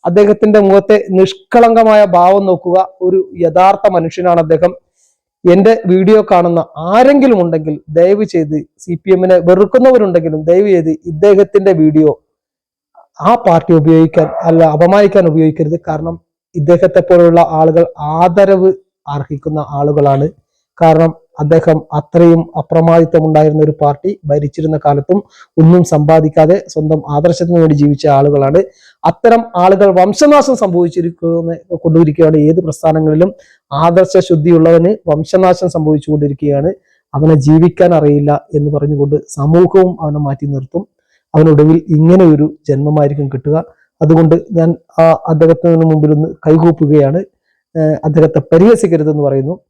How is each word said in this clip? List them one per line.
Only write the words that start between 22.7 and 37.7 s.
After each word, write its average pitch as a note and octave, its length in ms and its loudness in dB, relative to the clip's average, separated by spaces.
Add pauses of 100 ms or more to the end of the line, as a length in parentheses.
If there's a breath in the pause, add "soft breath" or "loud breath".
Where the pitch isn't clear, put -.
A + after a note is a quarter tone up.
ഉണ്ടായിരുന്ന D3+ 400 0
ഒരു D3+ 140 -2
പാർട്ടി D3 320 -4 (140)
ഭരിച്ചിരുന്ന D3+ 540 -4
കാലത്തും C#3+ 400 -2 (380 soft breath)
ഒന്നും E3+ 280 4
സമ്പാദിക്കാതെ D#3 720 0 (120)
സ്വന്തം D#3 400 -4
ആദർശത്തിന് E3+ 520 -2
വേണ്ടി D#3 220 2
ജീവിച്ച D3 240 -2
ആളുകളാണ്. C#3+ 540 0 (440 soft breath)
അത്തരം A3+ 380 0 (140)
ആളുകൾ F#3+ 320 2 (100)
വംശനാശം C4 580 2
സംഭവിച്ചിരിക്കുന്ന, E3+ 1000 -4 (260)
കൊണ്ടിരിക്കുകയാണ്. D#3+ 560 2
ഏത് D#3 260 0
പ്രസ്ഥാനങ്ങളിലും D#3 640 -2 (420 soft breath)
ആദർശശുദ്ധിയുള്ളവന് E3+ 1200 0 (160)
വംശനാശം F3+ 600 -2
സംഭവിച്ചുകൊണ്ടിരിക്കുകയാണ്. D3+ 1040 -4 (420)
അവനെ D#3 220 2 (100)
ജീവിക്കാൻ F3 480 2